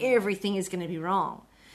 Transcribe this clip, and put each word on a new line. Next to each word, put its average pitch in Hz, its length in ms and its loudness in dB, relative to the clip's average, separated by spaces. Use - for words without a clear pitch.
everything 202 560 2
is 185 120 -2
gonna 175 200 -4
be 160 100 -4
wrong. 165 440 -2